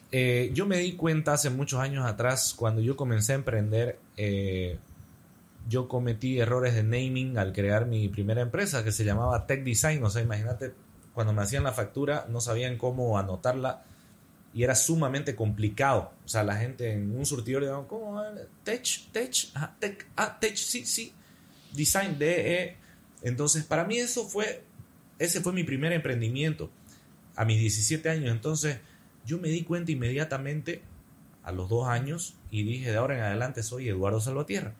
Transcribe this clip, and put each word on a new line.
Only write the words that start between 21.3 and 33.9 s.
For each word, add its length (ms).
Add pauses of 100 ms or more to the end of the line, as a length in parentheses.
Design, 440
D 460
E. 140 (440)
Entonces, 420
para 200
mí 140
eso 300
fue, 360 (560)
ese 220
fue 120
mi 100
primer 280
emprendimiento, 800 (640)
a 100
mis 140
diecisiete 500
años. 220
Entonces, 480 (440)
yo 140
me 120
di 140
cuenta 280
inmediatamente, 880 (600)
a 80
los 180
dos 180
años, 480 (140)
y 140
dije, 260
"De 80
ahora 200
en 60
adelante 380
soy 260
Eduardo 320